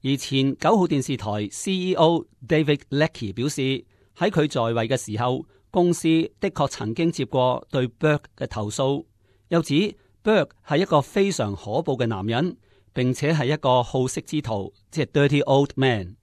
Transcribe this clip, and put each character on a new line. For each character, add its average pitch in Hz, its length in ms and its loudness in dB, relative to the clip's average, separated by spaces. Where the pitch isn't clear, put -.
而 135 140 0
前 135 400 0
九 202 200 4
號 180 80 4
電 143 160 0
視 - 140 -4
台 107 340 -4
C - 240 -6
E 185 220 -2
ODavid 156 920 0
Leckie 135 440 -2
表 120 140 -4
示， 147 140 -4
喺 180 120 0
佢 156 200 0
在 127 120 -2
位 113 120 0
嘅 123 120 -2
時 107 200 -6
候， 127 280 -2
公 175 240 2
司 160 160 -2
的 196 100 -2
確 139 160 0
曾 110 260 -6
經 165 160 0
接 135 140 -4
過 127 480 0
對 127 160 0
Burke 147 380 0
嘅 127 120 -6
投 107 220 -6
訴， 139 360 -2
又 170 140 2
指 151 340 0
Burke 208 280 2
係 147 120 2
一 190 40 2
個 165 160 4
非 196 320 0
常 104 240 -2
可 113 260 -4
怖 139 160 -2
嘅 120 100 0
男 101 180 -4
人， 127 320 -2
並 127 220 0
且 147 200 0
係 143 200 0
一 - 20 0
個 127 260 2
好 127 240 0
色 - 140 -4
之 151 220 -4
徒， 104 320 -6
即 151 120 -2
係 - 20 0
dirty 143 400 2
old 139 300 4
man。 113 480 -2